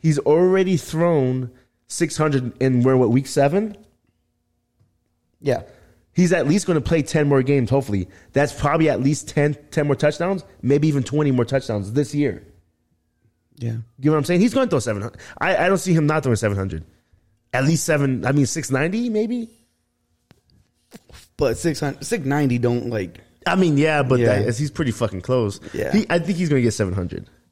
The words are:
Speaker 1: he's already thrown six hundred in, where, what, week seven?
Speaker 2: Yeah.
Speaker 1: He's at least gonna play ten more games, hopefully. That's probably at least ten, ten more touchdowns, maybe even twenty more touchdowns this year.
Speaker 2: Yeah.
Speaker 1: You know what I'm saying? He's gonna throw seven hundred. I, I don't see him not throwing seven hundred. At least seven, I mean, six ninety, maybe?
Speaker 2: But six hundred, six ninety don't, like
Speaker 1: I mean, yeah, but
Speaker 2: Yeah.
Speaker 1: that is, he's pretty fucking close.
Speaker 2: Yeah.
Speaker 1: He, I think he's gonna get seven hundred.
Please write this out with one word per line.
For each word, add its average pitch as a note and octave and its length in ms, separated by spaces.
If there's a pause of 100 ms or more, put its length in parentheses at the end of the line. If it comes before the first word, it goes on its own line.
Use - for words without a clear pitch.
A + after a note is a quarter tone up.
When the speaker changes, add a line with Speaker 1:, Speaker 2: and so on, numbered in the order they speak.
Speaker 1:
he's D#3 180
already F#3 580
thrown C3+ 760 (340)
six - 300
hundred C#3 440
in, B2+ 220
where, C3 140
what, B2 140
week C3+ 180
seven? F#3 480 (1600)
Speaker 2:
Yeah. C#3 220 (500)
Speaker 1:
He's F3 200
at C#3 160
least F#3+ 180
gonna D#3+ 140
play D#3+ 220
ten D3+ 260
more C#3 160
games, C3 260
hopefully. G#2 380 (240)
That's C#3+ 200
probably D#3 380
at A2+ 100
least C#3 280
ten, D3 260 (160)
ten D3 160
more C#3 80
touchdowns, E3+ 500 (180)
maybe D3 260
even C#3 160
twenty D3 260
more B2 140
touchdowns G#2+ 480
this C#3 200
year. D3 320 (1120)
Speaker 2:
Yeah. A#2 140
Speaker 1:
You A2+ 120 (240)
know D3+ 60
what D#3 60
I'm C#3 60
saying? F3 160
He's A3+ 120
gonna B3+ 160
throw C#3+ 120
seven G#2 220
hundred. - 180 (200)
I, F3+ 160
I E3+ 120
don't F#3+ 100
see F#3 140
him D#3+ 160
not D#3 160
throwing B2+ 120
seven G2+ 220
hundred. F#2+ 260 (680)
At C3 140
least D#3+ 180
seven, C#3 420
I C3+ 60
mean, C#3+ 140
six - 260
ninety, F#3+ 380
maybe? A3+ 380 (1900)
Speaker 2:
But B2+ 200
six D#3+ 240
hundred, C#3 240
six G3+ 200
ninety C3+ 340
don't, A#2+ 320
like G2 300 (260)
Speaker 1:
I F3 80
mean, E3+ 240
yeah, D3+ 240
but B2+ 160
Speaker 2:
Yeah. A#2 80 (140)
Speaker 1:
that G#2+ 80
is, A#2 100
he's D3 140
pretty C#3+ 180
fucking G#2 300
close. A2+ 400 (120)
Speaker 2:
Yeah. - 200
Speaker 1:
He, G#3+ 180
I F3 80
think E3+ 180
he's F3 120
gonna C3+ 140
get A2+ 100
seven F#2+ 220
hundred. - 340 (240)